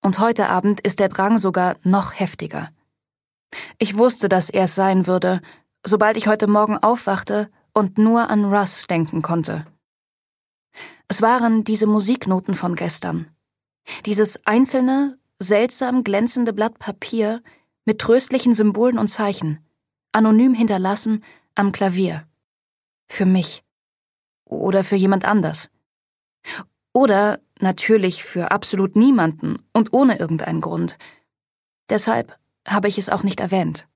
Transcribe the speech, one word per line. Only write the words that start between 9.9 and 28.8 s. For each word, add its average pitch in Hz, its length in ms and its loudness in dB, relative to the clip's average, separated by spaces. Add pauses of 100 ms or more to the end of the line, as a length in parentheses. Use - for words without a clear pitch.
Es - 160 -4
waren 226 400 2
diese 220 240 -2
Musiknoten 202 720 -2
von 175 180 -4
gestern. 165 560 -8 (760)
Dieses 208 400 -2
einzelne, 262 760 0 (200)
seltsam 240 640 0
glänzende 226 500 0
Blatt 214 280 -4
Papier 220 600 -4 (440)
mit 214 160 0
tröstlichen 254 540 2
Symbolen 214 440 2
und 214 80 0
Zeichen, 196 580 -4 (460)
anonym 220 420 6
hinterlassen 214 680 0 (320)
am 202 160 2
Klavier. 180 560 -2 (840)
Für - 180 -2
mich. 185 360 0 (840)
Oder 190 380 0
für 196 140 -2
jemand 190 280 2
anders. 175 460 -2 (1200)
Oder 208 480 2 (200)
natürlich 185 640 0
für - 260 -6
absolut 190 460 -2